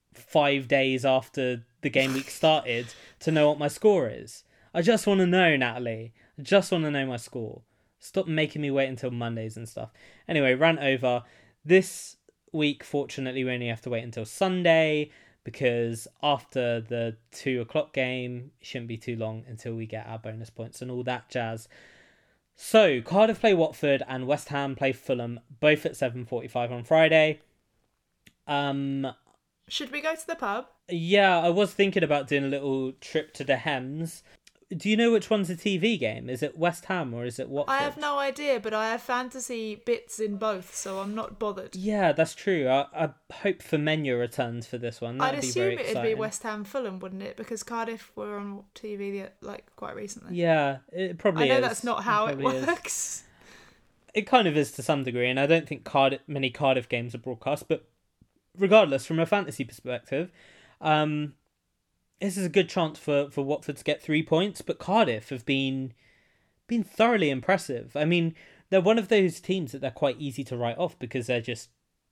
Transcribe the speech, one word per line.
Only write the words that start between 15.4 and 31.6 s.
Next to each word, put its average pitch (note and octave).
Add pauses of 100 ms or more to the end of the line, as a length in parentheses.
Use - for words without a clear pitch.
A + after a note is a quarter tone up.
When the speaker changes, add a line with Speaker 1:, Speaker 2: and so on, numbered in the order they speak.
Speaker 1:
because A#2 (160)
after B2
the A2+ (140)
two B2+
o'clock C#3+
game, B2+ (100)
it -
shouldn't A#2+
be A2+
too A#2
long A2
until A2+
we A2+
get A2
our A2+
bonus A2
points -
and B2+
all B2
that B2
jazz. A2+ (880)
So, E3+
Cardiff G#3
play G#3+
Watford D3+
and B2+
West C#3+
Ham C#3
play C3+
Fulham, A#2+ (180)
both D3+
at D#3
seven B2
forty-five A#2+
on A#2+
Friday. D#3 (1080)
Um, C#3 (560)
Speaker 2:
Should C4
we D4
go D#4
to D#4+
the A3
pub? A3+ (200)
Speaker 1:
Yeah, F#3
I E3+
was F3+